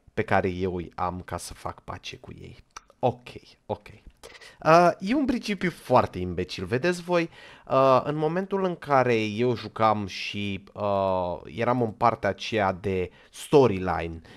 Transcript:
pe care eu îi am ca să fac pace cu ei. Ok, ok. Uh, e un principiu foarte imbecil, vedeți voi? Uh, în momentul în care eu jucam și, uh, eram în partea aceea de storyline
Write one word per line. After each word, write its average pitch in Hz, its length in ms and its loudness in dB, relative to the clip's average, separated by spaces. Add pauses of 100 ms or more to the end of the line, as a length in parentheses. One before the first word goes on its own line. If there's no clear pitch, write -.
(140)
pe 107 100 -2
care 95 260 2
eu 90 260 -4
îi 85 200 -8
am 90 300 -6
ca 87 120 -8
să - 160 -12
fac - 300 -14
pace - 340 -14
cu - 220 -20
ei. - 240 -20 (360)
Ok, 123 300 -2 (360)
ok. - 220 -8 (760)
Uh, 170 260 6 (100)
e 196 140 -4
un 285 120 0
principiu 214 440 -2
foarte 113 500 2
imbecil, 90 460 -6
vedeți 165 360 -2
voi? 170 280 0 (380)
Uh, 135 360 4
în 147 120 -4
momentul 185 480 -2
în 180 120 -2
care 127 400 2
eu 110 400 0
jucam 107 520 0
și, 98 560 -6 (100)
uh, 98 720 0
eram 117 380 -2
în 110 100 0
partea 113 380 0
aceea 98 440 0
de 92 380 -4 (200)
storyline 90 880 2 (160)